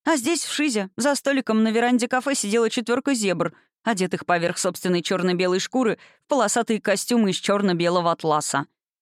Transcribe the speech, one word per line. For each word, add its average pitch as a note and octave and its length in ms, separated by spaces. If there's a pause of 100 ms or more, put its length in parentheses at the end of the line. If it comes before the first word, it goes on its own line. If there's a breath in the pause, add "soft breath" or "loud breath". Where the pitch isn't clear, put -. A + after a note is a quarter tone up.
А D#4+ 120
здесь, D4 280
в - 80
Шизе, A3+ 440
за C#4 180
столиком B3+ 480
на A3 80
веранде A#3+ 380
кафе B3+ 260
сидела A3 360
четвёрка B3 420
зебр, F3+ 400 (300 soft breath)
одетых F#3 420
поверх F3 320
собственной F3+ 460
чёрно-белой F3+ 560
шкуры A3+ 400 (260 loud breath)
в - 40
полосатые A3+ 520
костюмы G#3 500
из F3 60
чёрно-белого F3 760
атласа. D3+ 540 (360)